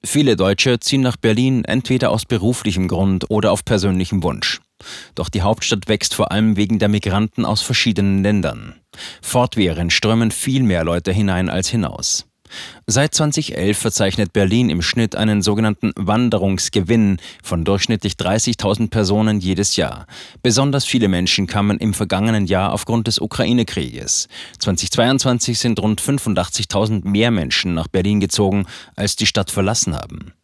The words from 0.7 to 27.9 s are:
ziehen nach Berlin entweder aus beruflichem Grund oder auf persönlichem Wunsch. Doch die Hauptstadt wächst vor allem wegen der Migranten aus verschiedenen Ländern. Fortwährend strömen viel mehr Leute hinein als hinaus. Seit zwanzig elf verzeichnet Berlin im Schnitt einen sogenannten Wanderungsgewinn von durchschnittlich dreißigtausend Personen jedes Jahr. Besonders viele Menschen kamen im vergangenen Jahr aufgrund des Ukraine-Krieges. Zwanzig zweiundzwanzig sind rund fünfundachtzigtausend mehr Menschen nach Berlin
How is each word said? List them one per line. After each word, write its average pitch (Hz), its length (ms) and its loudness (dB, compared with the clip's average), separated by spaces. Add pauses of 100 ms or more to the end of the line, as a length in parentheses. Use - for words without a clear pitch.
ziehen 139 220 0
nach 127 160 0
Berlin 120 480 2
entweder 127 480 0
aus 113 120 0
beruflichem 101 600 0
Grund 92 440 0
oder 107 200 2
auf 104 140 0
persönlichem 92 580 0
Wunsch. 67 380 -4 (560)
Doch 87 120 -4
die 98 140 -2
Hauptstadt 104 460 0
wächst - 260 0
vor - 160 0
allem 107 240 2
wegen 101 240 2
der 104 100 2
Migranten 104 560 0
aus - 180 0
verschiedenen 98 600 2
Ländern. 80 540 -2 (460)
Fortwährend 87 680 2
strömen 113 380 2
viel 135 320 0
mehr 90 220 2
Leute 87 260 0
hinein 95 380 2
als 92 200 -2
hinaus. - 580 -4 (600)
Seit 139 300 2
zwanzig 151 400 -2
elf 98 220 0
verzeichnet 101 540 0
Berlin 104 380 2
im 82 100 0
Schnitt 113 360 -2
einen 107 260 2
sogenannten 107 540 0
Wanderungsgewinn 101 1200 2 (260)
von 82 220 -2
durchschnittlich 101 520 0
dreißigtausend 107 720 0
Personen 107 500 2
jedes 92 340 0
Jahr. - 320 -4 (340)
Besonders 135 440 2
viele 113 240 2
Menschen 92 400 0
kamen 104 300 0
im 107 160 0
vergangenen 101 520 0
Jahr 95 260 0
aufgrund 113 360 -2
des - 120 -2
Ukraine-Krieges. 95 1080 -2 (320)
Zwanzig - 320 -2
zweiundzwanzig 123 640 0
sind 110 220 0
rund 104 200 0
fünfundachtzigtausend 107 1040 -2
mehr 104 280 2
Menschen 87 420 0
nach 80 140 -2
Berlin 104 320 2